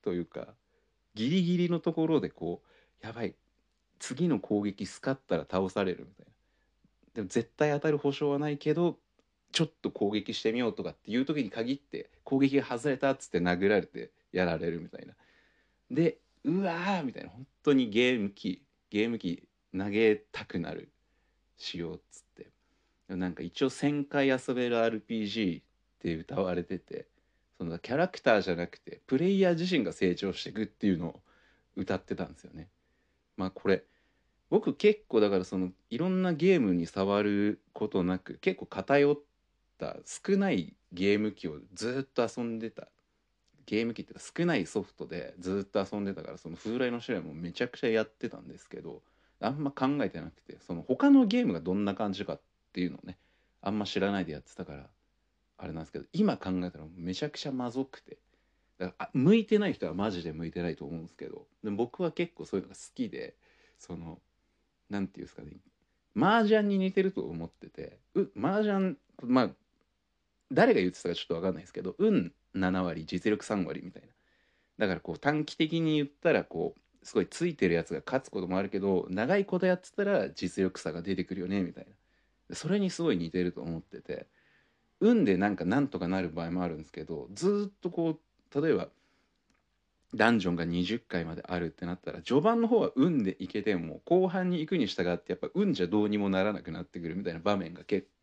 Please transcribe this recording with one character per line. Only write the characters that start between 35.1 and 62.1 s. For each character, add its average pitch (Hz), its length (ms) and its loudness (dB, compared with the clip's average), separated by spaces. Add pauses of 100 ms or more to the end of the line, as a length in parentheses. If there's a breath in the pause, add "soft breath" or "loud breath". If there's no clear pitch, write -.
だ 104 80 6
か 98 80 4
ら 92 80 0
そ 98 120 -4
の、 92 140 -2 (180)
い - 80 -6
ろ 175 120 0
ん 185 120 2
な 180 120 2
ゲ 175 240 4
ー 147 40 4
ム 95 140 4
に 85 100 0
触 101 380 2
る 101 380 2 (100)
こ - 160 -4
と 95 160 0
な 92 160 0
く、 - 200 -14
結 190 200 0
構 - 60 -12
偏 143 460 4
っ 147 60 0 (600)
た、 - 280 -10
少 - 320 -2
な 196 140 2
い 92 240 -2 (180)
ゲ 98 220 2
ー 104 40 2
ム 107 120 0
機 - 160 -8
を 76 120 -8 (140)
ず 123 360 -4
っ - 40 -20
と 120 140 2 (100)
遊 123 60 -4
ん 113 160 -4
で 113 100 -6
た。 - 180 -18 (800)
ゲ 107 160 0
ー 117 40 0
ム 117 80 -2
機 - 100 -10
っ - 20 -16
て - 60 -20
い - 40 -18
う - 40 -18
か - 60 -16 (120)
少 170 80 2
な 170 100 2
い 92 120 2
ソ 101 160 -2
フ - 100 -16
ト 69 140 -12
で 69 320 -8
ず 95 260 -2
っ - 40 -20
と 98 220 0
遊 104 80 -4
ん 101 60 -2
で 98 80 -4
た 78 100 -12
か - 80 -12
ら、 80 60 -14
そ - 120 -14
の 82 60 -12
風 110 220 -6
来 123 140 0
の 120 100 -6
試 120 120 -4
練 87 100 -4
も 76 100 -12
め 85 180 -8
ち - 120 -4
ゃ 123 40 -4
く - 120 -12
ち - 60 -2
ゃ 120 40 2
や 110 140 4
っ - 20 -6
て - 240 -8
た - 80 -16
ん - 100 -18
で - 100 -16
す - 120 -20
け - 120 -14
ど、 - 200 -14 (380)
あ 107 100 -2
ん 143 140 -4
ま 139 80 -2
考 131 160 -2 (160)
え 92 60 0
て 82 120 -10
な 76 80 -10
く - 120 -20
て、 - 160 -18 (100)
そ 87 80 -6
の 82 80 -8
他 269 260 4
の 269 160 10
ゲ 233 160 2
ー 233 60 2
ム 104 60 2
が 80 80 -4
ど 90 120 0
ん 101 100 0
な 101 120 0
感 101 180 -2
じ 98 120 -6
か 85 80 -4
っ - 80 -12 (320)
て 90 80 -4
い 90 60 0
う 71 40 -4
の - 80 -14
を - 60 -20
ね、 90 120 -12 (440)
あ 98 80 -4
ん 104 100 0
ま 104 60 -2
知 - 140 -2
ら 98 120 2
な 98 100 0
い 87 40 -2
で 78 80 -8
や 73 60 -10
っ - 40 -18
て - 120 -20
た 90 100 -10
か 76 100 -14
ら、 69 120 -16 (720)
あ - 100 -12
れ 80 60 -8
な 80 60 -6
ん 80 40 -8
で - 40 -14
す - 40 -20
け - 80 -8
ど、 - 140 -14
今 196 240 2
考 92 140 -4 (120)
え 90 60 -4
た 82 80 -16
ら 78 80 -16 (100)
め 90 200 -6
ち 151 100 -4
ゃ 151 40 -2
く - 80 -16
ち 151 120 -8
ゃ - 20 -6
ま 123 200 -4
ず 131 140 -2
く - 180 -20
て。 - 140 -20 (600)
だ 92 140 -6
か - 80 -20
ら、 - 80 -8
あ、 - 60 -12
向 147 220 6
い 226 100 4
て 208 120 4
な 208 100 2
い 147 60 0
人 - 140 -6
は 80 60 -4
マ 101 180 0
ジ 87 120 -6
で 82 80 -6
向 80 160 -6
い 80 40 -8
て 87 100 -6
な 87 80 -2
い 76 60 -4
と 78 100 -12
思 78 100 -8
う 82 40 -8
ん 82 40 -12
で 82 60 -16
す - 80 -20
け - 100 -12
ど、 - 200 -14 (160)
で 107 60 -4
も 101 80 -4
僕 - 260 -4
は 165 80 -2